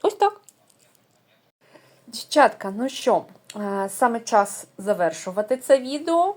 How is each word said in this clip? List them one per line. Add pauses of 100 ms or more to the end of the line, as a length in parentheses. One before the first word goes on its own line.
Ось
так. (1700)
Дівчатка,
ну
що, (320)
е,
саме
час (100)
завершувати
це
відео.